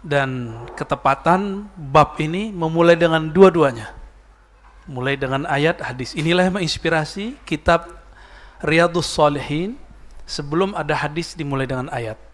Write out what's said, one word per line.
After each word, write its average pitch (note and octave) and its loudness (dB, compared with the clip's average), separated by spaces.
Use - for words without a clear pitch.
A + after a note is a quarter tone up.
Dan C3 -4
ketepatan F#3 0
bab C#3+ 2
ini F#3 -4
memulai E3+ 4
dengan D#3+ 2
dua-duanya. D#3+ 4
Mulai C3+ -2
dengan C3+ -2
ayat, D#3 2
hadis. B2+ -8
Inilah F3 2
yang F#3 -2
menginspirasi E3+ -2
kitab - 0
Riyadhus E3 2
Shalihin, D3+ 0
sebelum E3 -2
ada D3+ -2
hadis D3+ -4
dimulai C#3 -4
dengan C3 -6
ayat. A2+ -8